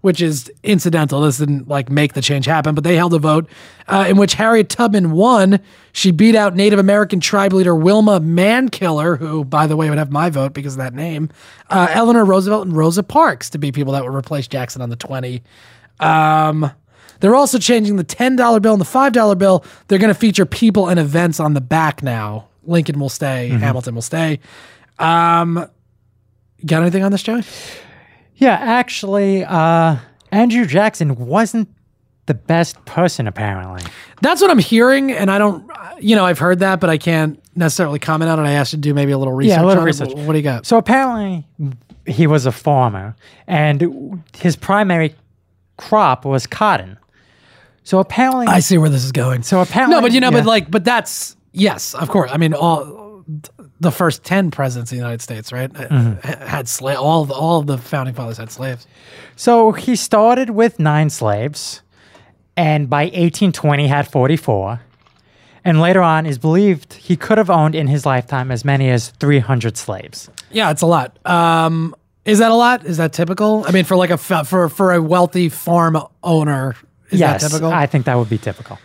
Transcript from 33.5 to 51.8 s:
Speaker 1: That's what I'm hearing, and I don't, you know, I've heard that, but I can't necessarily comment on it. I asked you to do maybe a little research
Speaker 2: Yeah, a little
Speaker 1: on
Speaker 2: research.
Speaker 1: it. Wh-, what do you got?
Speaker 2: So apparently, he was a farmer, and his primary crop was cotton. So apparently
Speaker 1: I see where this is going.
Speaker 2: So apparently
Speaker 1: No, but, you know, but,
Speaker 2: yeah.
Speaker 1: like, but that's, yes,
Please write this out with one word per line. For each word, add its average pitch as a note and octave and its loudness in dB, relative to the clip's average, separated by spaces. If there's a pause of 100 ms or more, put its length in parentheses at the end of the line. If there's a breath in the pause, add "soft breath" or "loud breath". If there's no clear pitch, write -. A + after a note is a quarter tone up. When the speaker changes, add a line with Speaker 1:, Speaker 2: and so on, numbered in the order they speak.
Speaker 1:
That's F4 0
what F#4+ 4
I'm C4+ 6
hearing, C4 4
and G3 0
I G3 0
don't, G3+ 0 (340)
you G#3+ 2
know, G3 4
I've F3 0
heard F3 2
that, F#3+ 0
but F3 0
I D#3+ 2
can't D#3 -2 (140)
necessarily D#3 -2
comment D#3+ -2
on D#3+ 0
it. D3+ 0
I C#3+ 0
asked C#3+ -2
you D#3 -6
to D3+ -6
do D3 -2
maybe C#3+ 0
a C#3 0
little C3+ -2
research E3 2
Speaker 2:
Yeah, E3 4
a - 4
little F#3 4
Speaker 1:
on E3 0
Speaker 2:
research. C#3+ -2
Speaker 1:
it. C#3 -12
Wh-, D3 -8
what D#3 0
do D#3 2
you D3 -4
got? C3 -4
Speaker 2:
So A#3 2
apparently, A3 -2 (580)
he C#3+ 0
was D3 2
a C3 0
farmer, A2+ -2 (320 soft breath)
and D3+ -2 (140)
his E3+ 0
primary F3+ 0 (640)
crop F3 0
was C3+ -2
cotton. G#2+ -2 (880 soft breath)
So F#3+ 0
apparently B3 0
Speaker 1:
I F3+ 4
see F3 2
where D#3 4
this C3+ 0
is C3 -6
going. B2+ -2
Speaker 2:
So F#3 2
apparently C4 2
Speaker 1:
No, D4 4
but, A#3+ 2
you B3+ 4
know, B3+ 2
but, B3 4
Speaker 2:
yeah. A3 0
Speaker 1:
like, G#3+ 0
but F#3 -2
that's, - -4 (160)
yes, F#3 -2